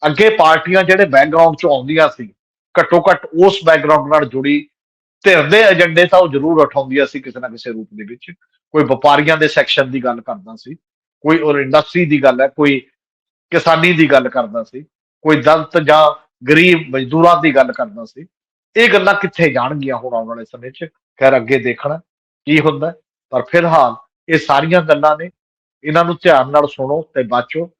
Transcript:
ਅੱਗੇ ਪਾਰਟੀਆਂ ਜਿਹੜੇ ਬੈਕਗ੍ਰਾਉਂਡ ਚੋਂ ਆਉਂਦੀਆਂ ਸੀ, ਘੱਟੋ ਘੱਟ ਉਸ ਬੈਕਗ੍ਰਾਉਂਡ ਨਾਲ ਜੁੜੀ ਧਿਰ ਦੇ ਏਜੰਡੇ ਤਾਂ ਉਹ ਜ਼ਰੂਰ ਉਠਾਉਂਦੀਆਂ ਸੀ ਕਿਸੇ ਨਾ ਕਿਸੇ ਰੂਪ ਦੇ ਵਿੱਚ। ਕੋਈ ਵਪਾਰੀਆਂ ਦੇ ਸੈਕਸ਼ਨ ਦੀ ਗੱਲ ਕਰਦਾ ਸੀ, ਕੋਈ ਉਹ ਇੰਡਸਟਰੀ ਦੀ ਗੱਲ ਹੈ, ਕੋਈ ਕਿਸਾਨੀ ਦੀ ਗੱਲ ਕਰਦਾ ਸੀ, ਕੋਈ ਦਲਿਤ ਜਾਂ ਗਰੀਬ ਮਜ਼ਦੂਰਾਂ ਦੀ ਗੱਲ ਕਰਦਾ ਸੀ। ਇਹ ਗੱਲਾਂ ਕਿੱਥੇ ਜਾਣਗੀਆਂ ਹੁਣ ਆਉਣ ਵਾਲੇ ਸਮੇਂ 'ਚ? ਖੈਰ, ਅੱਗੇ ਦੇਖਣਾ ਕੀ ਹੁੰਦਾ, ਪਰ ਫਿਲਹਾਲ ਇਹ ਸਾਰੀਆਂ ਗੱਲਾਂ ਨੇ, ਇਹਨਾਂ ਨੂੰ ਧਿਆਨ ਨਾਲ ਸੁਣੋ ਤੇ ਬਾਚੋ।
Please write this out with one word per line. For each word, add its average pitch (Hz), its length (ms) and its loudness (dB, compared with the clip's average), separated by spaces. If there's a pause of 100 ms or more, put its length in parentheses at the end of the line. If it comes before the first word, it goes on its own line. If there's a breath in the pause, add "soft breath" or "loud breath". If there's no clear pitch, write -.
ਅੱਗੇ 165 240 2
ਪਾਰਟੀਆਂ 175 540 2
ਜਿਹੜੇ 190 220 2
ਬੈਕਗ੍ਰਾਉਂਡ 156 540 2
ਚੋਂ 165 120 0
ਆਉਂਦੀਆਂ 143 380 0
ਸੀ, 117 240 -18 (460)
ਘੱਟੋ 165 320 0
ਘੱਟ - 140 -2
ਉਸ 185 400 0
ਬੈਕਗ੍ਰਾਉਂਡ 151 480 0
ਨਾਲ 151 120 2
ਜੁੜੀ 139 440 -6 (540)
ਧਿਰ 160 260 2
ਦੇ 202 100 4
ਏਜੰਡੇ 175 460 4
ਤਾਂ 180 140 2
ਉਹ 180 80 2
ਜ਼ਰੂਰ 151 340 0
ਉਠਾਉਂਦੀਆਂ 135 440 -2
ਸੀ 135 140 -12
ਕਿਸੇ 131 200 -18
ਨਾ 123 80 -14
ਕਿਸੇ 117 240 -14
ਰੂਪ 110 220 -14
ਦੇ 104 100 -18
ਵਿੱਚ। 120 280 -20 (400)
ਕੋਈ 156 120 0
ਵਪਾਰੀਆਂ 143 540 0
ਦੇ 151 100 0
ਸੈਕਸ਼ਨ 139 440 -2
ਦੀ 131 120 -8
ਗੱਲ 120 180 -6
ਕਰਦਾ 110 340 -16
ਸੀ, 131 200 -20 (460)
ਕੋਈ 160 180 0
ਉਹ 151 200 -2
ਇੰਡਸਟਰੀ 147 460 -2
ਦੀ 143 180 -2
ਗੱਲ 127 180 2
ਹੈ, 135 60 0
ਕੋਈ 143 320 0 (680)
ਕਿਸਾਨੀ 165 440 0
ਦੀ 156 180 2
ਗੱਲ 127 180 2
ਕਰਦਾ 117 340 -6
ਸੀ, 131 200 -18 (380)
ਕੋਈ 156 200 0
ਦਲਿਤ 156 420 0
ਜਾਂ 151 460 2 (160)
ਗਰੀਬ 156 500 2
ਮਜ਼ਦੂਰਾਂ 165 460 2
ਦੀ 151 140 0
ਗੱਲ 127 160 2
ਕਰਦਾ 113 340 -10
ਸੀ। 143 200 -20 (500)
ਇਹ 220 180 2
ਗੱਲਾਂ 196 200 2
ਕਿੱਥੇ 170 400 -2
ਜਾਣਗੀਆਂ 135 420 -6
ਹੁਣ 120 180 -12
ਆਉਣ 113 140 -6
ਵਾਲੇ 117 180 -14
ਸਮੇਂ 123 260 -20
'ਚ? 165 140 -16 (340)
ਖੈਰ, 135 160 2
ਅੱਗੇ 127 240 -2
ਦੇਖਣਾ 127 380 -8 (480)
ਕੀ 151 140 0
ਹੁੰਦਾ, 151 340 -4 (360)
ਪਰ 127 120 -4
ਫਿਲਹਾਲ 160 540 0 (340)
ਇਹ 160 80 0
ਸਾਰੀਆਂ 151 440 0
ਗੱਲਾਂ 151 360 0
ਨੇ, 170 120 -14 (540)
ਇਹਨਾਂ 156 220 0
ਨੂੰ 170 180 -6
ਧਿਆਨ 135 280 2
ਨਾਲ 147 160 0
ਸੁਣੋ 143 340 -6
ਤੇ 139 220 -6
ਬਾਚੋ। 123 460 -6 (100)